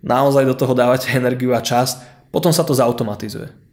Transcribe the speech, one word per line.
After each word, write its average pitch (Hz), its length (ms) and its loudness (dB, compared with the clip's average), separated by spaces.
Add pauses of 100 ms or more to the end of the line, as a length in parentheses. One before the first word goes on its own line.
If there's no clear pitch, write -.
naozaj 135 420 2
do 131 140 0
toho 127 160 0
dávate 123 400 2
energiu 127 400 0
a 113 80 0
čas, - 400 -2 (260)
potom 165 240 0
sa 160 140 0
to 143 80 0
zautomatizuje. 117 760 -2 (240)